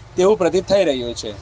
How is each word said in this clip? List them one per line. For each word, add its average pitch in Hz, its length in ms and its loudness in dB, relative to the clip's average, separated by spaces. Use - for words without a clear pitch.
તેવું 196 200 4
પ્રતીત 175 280 0
થઈ 190 200 2
રહ્યું 123 300 -2
છે. 113 280 -10